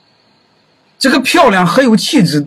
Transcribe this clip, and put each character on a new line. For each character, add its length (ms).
这 100
个 120
漂 280
亮 160
和 180
有 120
气 260
质 260